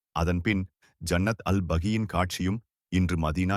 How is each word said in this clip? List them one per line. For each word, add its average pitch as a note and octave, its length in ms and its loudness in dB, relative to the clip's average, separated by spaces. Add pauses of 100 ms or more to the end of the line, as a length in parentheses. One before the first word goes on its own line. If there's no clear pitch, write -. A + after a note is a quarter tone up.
(160)
அதன்பின், F2+ 460 0 (380)
ஜன்னத் F2+ 440 0
அல் F#2 200 2
பகியின் G2 420 0
காட்சியும், F2+ 540 -2 (320)
இன்று F2+ 240 2
மதீனா F2 400 0